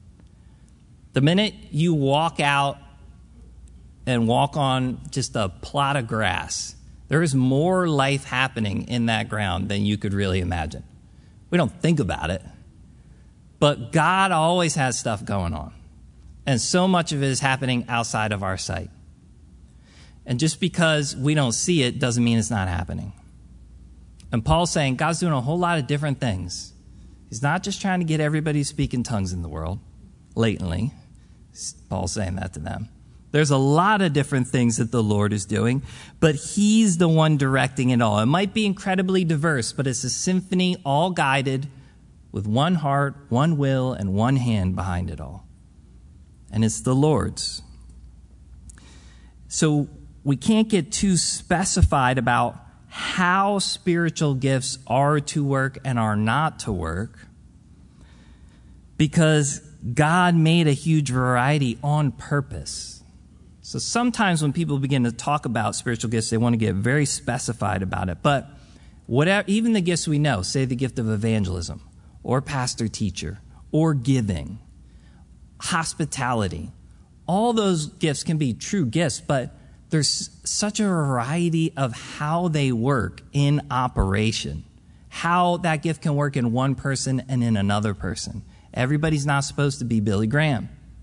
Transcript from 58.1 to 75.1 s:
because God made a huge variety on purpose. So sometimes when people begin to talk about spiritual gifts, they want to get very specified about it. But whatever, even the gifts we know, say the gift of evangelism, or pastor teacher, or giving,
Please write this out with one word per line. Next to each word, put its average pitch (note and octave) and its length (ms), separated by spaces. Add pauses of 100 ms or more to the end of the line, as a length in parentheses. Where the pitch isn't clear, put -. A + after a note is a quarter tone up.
because D3+ 640 (320)
God E3+ 420
made E3 320
a D3 60
huge D3 380
variety B2+ 720
on D3 300
purpose. - 800 (640)
So - 200
sometimes A3+ 640
when C#3+ 100
people D3 260
begin C3+ 260
to A#2 80
talk D3 320
about A2 300
spiritual A#2+ 340
gifts, A2 220
they A#2 60
want A#2 180
to - 20
get G#2 200
very B2+ 280
specified A2 800
about F#2 260
it. F2 140
But C#3+ 260 (580)
whatever, E3+ 420
even A3+ 240
the G#3+ 80
gifts E3+ 260
we D3+ 140
know, B2+ 220
say C3+ 220
the B2+ 120
gift B2+ 240
of A2 100
evangelism, G2+ 720 (400)
or C3 180
pastor B2 480
teacher, G2 520 (320)
or D#3+ 200
giving, A2+ 680 (1000)